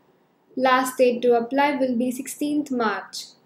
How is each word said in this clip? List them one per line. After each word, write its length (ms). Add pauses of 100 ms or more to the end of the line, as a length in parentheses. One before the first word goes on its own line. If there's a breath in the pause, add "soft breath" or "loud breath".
(560)
Last 420
date 240
to 160
apply 380
will 200
be 140
sixteenth 640
March. 540 (200)